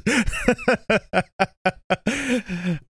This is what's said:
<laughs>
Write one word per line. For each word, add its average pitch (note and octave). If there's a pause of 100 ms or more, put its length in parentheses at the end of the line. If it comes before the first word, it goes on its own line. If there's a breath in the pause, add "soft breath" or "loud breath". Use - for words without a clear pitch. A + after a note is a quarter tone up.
<laughs> A3 (160)